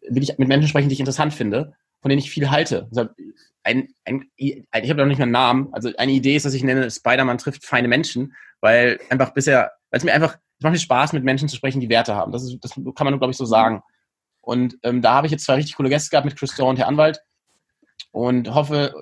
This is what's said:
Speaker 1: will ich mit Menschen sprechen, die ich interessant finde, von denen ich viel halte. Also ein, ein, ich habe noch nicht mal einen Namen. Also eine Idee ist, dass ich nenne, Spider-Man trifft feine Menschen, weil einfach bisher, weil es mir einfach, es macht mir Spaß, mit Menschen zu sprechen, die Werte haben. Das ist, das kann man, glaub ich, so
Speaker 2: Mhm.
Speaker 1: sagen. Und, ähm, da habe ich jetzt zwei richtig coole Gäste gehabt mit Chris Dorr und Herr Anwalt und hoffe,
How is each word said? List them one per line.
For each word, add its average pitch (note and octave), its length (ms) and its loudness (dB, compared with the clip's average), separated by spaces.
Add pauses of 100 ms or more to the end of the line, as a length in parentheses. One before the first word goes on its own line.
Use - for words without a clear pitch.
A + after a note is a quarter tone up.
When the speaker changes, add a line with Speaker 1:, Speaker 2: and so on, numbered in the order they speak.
Speaker 1:
will B2 160 0
ich - 140 -6
mit C3+ 100 2
Menschen C#3+ 220 4
sprechen, C#3+ 180 2
die C3+ 60 0
ich C3+ 60 -4
interessant D3 340 -2
finde, A#2+ 400 -4 (280)
von - 80 -2
denen C#3 100 2
ich C#3 120 -6
viel C#3 200 -2
halte. C#3+ 400 -2
Also A2+ 180 -2 (540)
ein, C3 260 -4 (160)
ein, C3+ 200 -8 (100)
ich - 360 -8
habe A#2 240 -4
noch C#3+ 100 2
nicht C#3 140 0
mal C#3 60 2
einen A#2+ 60 -2
Namen. B2+ 400 0
Also A#2 260 -8
eine C3 140 0
Idee C3+ 240 2
ist, D3 100 -2
dass C3+ 100 -4
ich B2+ 80 -6
nenne, C3 260 0
Spider-Man B2 480 0
trifft - 260 -8
feine B2 240 0
Menschen, C3 460 -2 (260)
weil A#2+ 400 4 (120)
einfach C3 240 0
bisher, C#3 360 2 (200)
weil A#2+ 80 0
es - 40 -12
mir - 100 2
einfach, D3+ 240 2 (200)
es - 60 -20
macht D#3 100 2
mir E3+ 60 0
Spaß, C#3 340 0
mit C#3 100 -2
Menschen C3+ 240 0
zu - 80 -8
sprechen, C3+ 240 -4
die A#2+ 100 -4
Werte A2+ 260 2
haben. G2+ 160 -2
Das B2 120 -6
ist, B2+ 180 -10
das - 120 -14
kann C3+ 320 -6
man, C#3 140 0
glaub B2+ 100 0
ich, B2+ 80 -6
so C3+ 60 -6
Speaker 2:
Mhm. A#2 60 -4
Speaker 1:
sagen. A2 320 4 (600)
Und, B2 400 -2
ähm, B2 220 -2
da A#2 100 6
habe C#3+ 140 4
ich C#3+ 40 -2
jetzt D#3 140 -4
zwei C3+ 100 2
richtig D3 200 -2
coole C3+ 140 0
Gäste D3 200 -2
gehabt C#3+ 160 2
mit D3 100 -6
Chris - 200 -8
Dorr C3 140 2
und C3 80 0
Herr B2+ 100 0
Anwalt D3+ 340 2 (920)
und B2 420 -2
hoffe, C#3+ 480 0